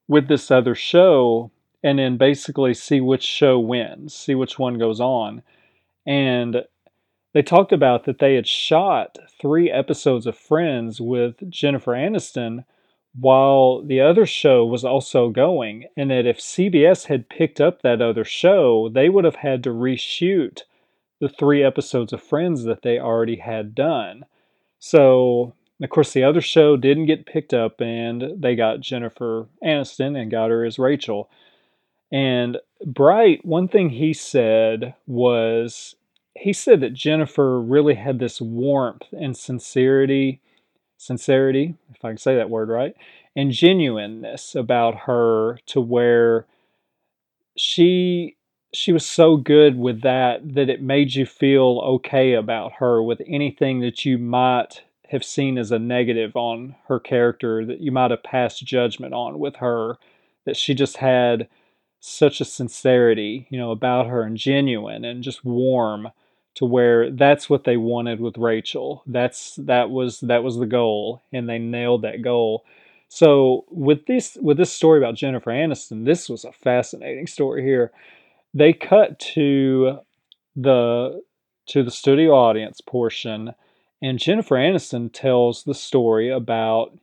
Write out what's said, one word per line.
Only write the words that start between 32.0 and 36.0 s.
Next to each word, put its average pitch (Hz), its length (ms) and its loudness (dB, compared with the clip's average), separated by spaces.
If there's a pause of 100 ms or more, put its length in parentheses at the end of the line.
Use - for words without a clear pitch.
And 123 460 -2 (280)
Bright, 165 580 4
one 175 220 -2
thing 180 240 0
he 151 220 -2
said 113 800 0 (120)
was, 117 880 -2 (400)